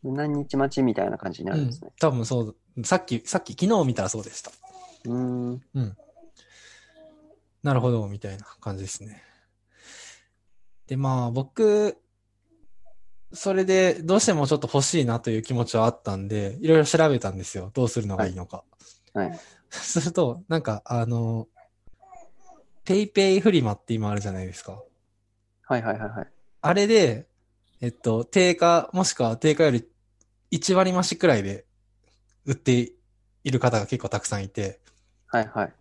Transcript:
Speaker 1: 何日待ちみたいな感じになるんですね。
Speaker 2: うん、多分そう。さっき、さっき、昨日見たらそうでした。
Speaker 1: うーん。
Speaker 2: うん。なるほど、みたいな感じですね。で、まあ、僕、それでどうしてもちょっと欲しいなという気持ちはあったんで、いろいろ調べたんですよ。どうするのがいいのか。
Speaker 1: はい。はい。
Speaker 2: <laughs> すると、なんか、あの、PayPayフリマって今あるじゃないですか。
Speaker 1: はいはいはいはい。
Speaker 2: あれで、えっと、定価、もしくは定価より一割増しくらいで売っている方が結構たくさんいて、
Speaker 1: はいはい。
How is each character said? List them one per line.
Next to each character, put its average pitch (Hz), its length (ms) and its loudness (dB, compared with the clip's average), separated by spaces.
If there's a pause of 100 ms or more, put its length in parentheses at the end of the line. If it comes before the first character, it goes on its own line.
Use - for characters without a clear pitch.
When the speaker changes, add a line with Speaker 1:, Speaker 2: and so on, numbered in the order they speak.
Speaker 1:
何 143 320 -4
日 143 220 -6
待 139 160 0
ち 139 100 0
み 120 120 2
た 95 100 -2
い 98 60 -2
な 107 80 -8
感 90 140 -8
じ - 100 -12
に 90 60 -6
な 92 80 -2
る 151 60 0
ん 135 40 -2
で 117 60 -4
す 143 100 -14
ね。 - 60 -18
Speaker 2:
う - 20 -20
ん、 - 80 -20
多 160 120 2
分 120 160 -4
そ 123 140 -2
う。 110 160 -6 (280)
さ 185 120 2
っ 180 80 -2
き、 120 200 -4
さ - 140 -4
っ - 40 -4
き、 - 120 -14
昨 208 260 2
日 156 60 2
見 123 80 0
た 107 80 -4
ら 92 60 -4
そ 110 120 -6
う 98 40 -12
で - 80 -18
し - 100 -14
た。 - 80 -18 (560)
Speaker 1:
う - 20 -8
ー 120 60 -4
ん。 123 480 -6 (120)
Speaker 2:
う 139 60 -2
ん。 104 160 -6 (1700)
な 143 120 2
る 123 60 4
ほ 123 100 2
ど、 113 160 -2
み 101 140 -10
た 98 120 -10
い 95 60 -14
な 104 60 -18 (160)
感 98 160 -8
じ 95 80 -10
で 95 40 -12
す - 140 -14
ね。 107 200 -20 (1600)
で、 131 100 -6
ま 131 280 0
あ、 120 60 -4
僕、 208 680 0 (1400)
そ - 200 -4
れ 190 120 2
で 185 380 6
ど 170 140 2
う 220 40 6
し - 60 2
て 202 80 4
も 147 120 2
ち 151 80 4
ょ - 20 2
っ 143 40 0
と 131 120 -6
欲 139 120 4
し 165 180 0
い - 20 2
な 117 140 0
と 117 120 -4
い 110 80 0
う 110 40 -4
気 131 100 -6
持 120 120 0
ち 117 120 -4
は 113 100 6
あ 117 40 4
っ - 100 -14
た 101 140 -6
ん 98 140 -8
で、 104 320 -4
い 156 80 -2
ろ 160 80 8
い - 20 8
ろ 151 60 6
調 160 240 4
べ 135 100 2
た 98 120 -4
ん 101 60 -8
で 92 80 -8
す - 140 -10
よ。 92 160 -10
ど 127 100 2
う 120 40 2
す 120 120 -2
る 107 60 -6
の 98 100 -4
が 92 100 0
い 90 60 -4
い - 40 -10
の 90 100 -10
か。 - 160 -16 (520)
Speaker 1:
は 101 100 -2
い。 - 60 -6
は 170 40 -12
い。 165 60 -16 (140)
Speaker 2:
<laughs> - 160 -20
す - 300 -4
る 165 120 -4
と、 170 360 0
な 160 100 0
ん - 40 -4
か、 107 220 -6
あ 120 220 -2
の、 113 420 -4 (1400)
PayPay 196 560 4
フ 214 100 6
リ 170 120 4
マ 107 100 0
っ - 120 -10
て 120 100 -4
今 107 160 -2
あ 104 40 -2
る 104 60 -2
じ 101 80 -6
ゃ 95 40 -6
な 92 100 -8
い 92 40 -8
で 92 60 -10
す - 100 -16
か。 92 180 -16 (840)
Speaker 1:
は 127 140 -2
い 113 40 -4
は 110 120 -4
い 110 40 -8
は 110 80 -10
い 104 40 -10
は 113 120 -12
い。 - 60 -14 (320)
Speaker 2:
あ 160 140 2
れ 202 120 2
で、 185 400 4 (540)
え 120 80 -4
っ 117 40 -6
と、 117 320 -2
定 180 300 4
価、 170 380 4
も 180 100 0
し - 100 0
く 127 120 0
は 113 120 0
定 151 200 2
価 165 80 4
よ 143 80 6
り 117 160 0 (640)
一 185 240 0
割 185 180 4
増 180 100 2
し 175 160 -4
く 180 80 2
ら 139 100 6
い 104 60 0
で 98 240 -6 (760)
売 139 80 -2
っ - 20 2
て 123 380 2 (500)
い 131 80 -4
る 127 80 0
方 117 220 2
が 107 60 -6
結 - 160 -6
構 - 60 -6
た 104 120 -2
く - 60 -12
さ 107 100 -4
ん 98 80 -6
い 98 40 -12
て、 98 320 -8 (460)
Speaker 1:
は 117 140 0
い 110 120 -4
は 107 120 -2
い。 - 160 -10